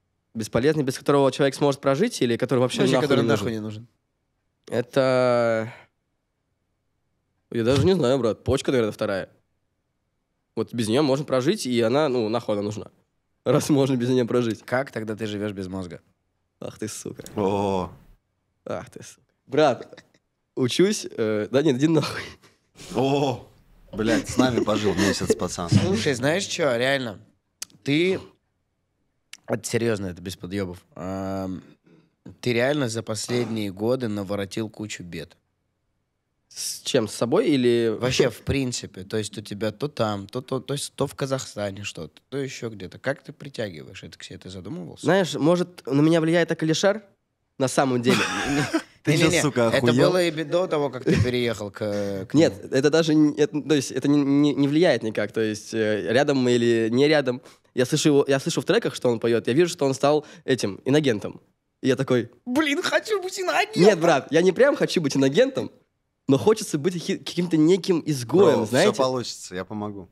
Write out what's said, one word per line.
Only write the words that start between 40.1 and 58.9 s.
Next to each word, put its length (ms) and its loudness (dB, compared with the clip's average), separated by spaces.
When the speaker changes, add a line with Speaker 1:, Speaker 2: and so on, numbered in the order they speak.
Speaker 2:
то, 120 -8
то, 200 -6
то 140 -8
есть 200 -8
то 140 -2
в 80 -20
Казахстане 680 -6
что-то, 460 -14
то 100 -8
еще 320 -8
где-то. 280 -14
Как 260 -6
ты 80 -18
притягиваешь 720 -12
это 120 -18
к 60 -20
себе? 160 -16
Ты 120 -18
задумывался? 540 -14
Speaker 1:
Знаешь, 300 2
может, 520 0
на 140 2
меня 200 4
влияет 280 2
так 140 -4
Алишер? 400 0
На 100 2
самом 340 0
деле. 160 4
Speaker 2:
<laughs> 840 -4
Speaker 3:
Ты 80 2
че, 120 2
Speaker 2:
Не-не-не, 180 4
Speaker 3:
сука, 180 0
Speaker 2:
это 160 4
Speaker 3:
охуел? 180 4
Speaker 2:
было 120 2
и 80 0
бе-, 140 -4
до 220 0
того, 220 -2
как 160 -10
ты 180 2
переехал 480 -2
к, 600 -6
к 40 -20
Speaker 1:
Нет, 280 4
Speaker 2:
нему. 120 -6
Speaker 1:
это 160 4
даже 240 2
не, 220 4
это, 240 0
то 140 0
есть 180 0
это 160 -4
не, 100 4
не, 360 2
не 120 2
влияет 360 2
никак. 300 -4
То 100 -4
есть, 320 -4
э, 360 0
рядом 280 2
мы 140 2
или 380 2
не 160 4
рядом. 360 0
Я 100 2
слышу 240 2
его, 180 6
я 140 2
слышу 220 -4
в 20 -4
треках, 300 0